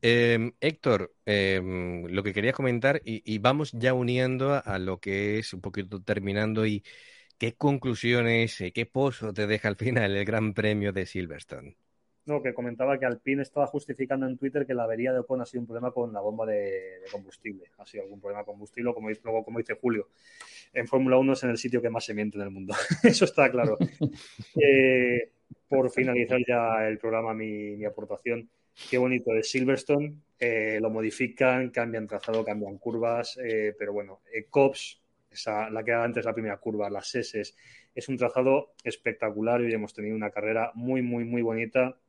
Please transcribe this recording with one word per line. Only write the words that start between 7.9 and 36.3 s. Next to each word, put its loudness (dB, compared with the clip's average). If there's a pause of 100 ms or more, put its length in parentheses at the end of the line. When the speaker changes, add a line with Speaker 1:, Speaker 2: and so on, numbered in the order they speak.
Speaker 1:
eh, -4
qué -4
pozo -2
te -2
deja 0
al 0
final 2
el 0
Gran 0
Premio 0
de -2
Silverstone. -10 (480)
Speaker 2:
No, -2
que -2
comentaba 0
que 2
Alpine 0
estaba 0
justificando -2
en -4
Twitter -2
que -2
la 0
avería 0
de 2
Ocon -2
ha -6
sido -6
un -6
problema -4
con -4
la -6
bomba -2
de, -4
de -18
combustible. -12 (160)
Ha -20
sido -12
algún -14
problema -8
de -8
combustible, -6
como -6
dice, -6
luego, -2
como -8
dice -4
Julio, 0 (640)
en -2
Fórmula 4
uno 6
es 0
en 2
el 0
sitio 0
que 0
más -4
se -8
miente -4
en -4
el -8
mundo. -8 (140)
<laughs> -2
Eso 8
está 4
claro. 2
Speaker 3:
<laughs> -2 (260)
Speaker 2:
Eh, 6 (360)
por 4
finalizar 2
ya 2
el -2
programa, -2
mi, -6
mi -8
aportación. -6 (400)
Qué 2
bonito 2
es 2
Silverstone. 2 (260)
Eh, 0
lo 0
modifican, 0
cambian -4
trazado, -2
cambian -6
curvas, -2
eh, 0
pero -6
bueno, -8 (120)
eh, -6
Copse, 2 (320)
esa, -4
la -6
que 0
era 2
antes -2
la -2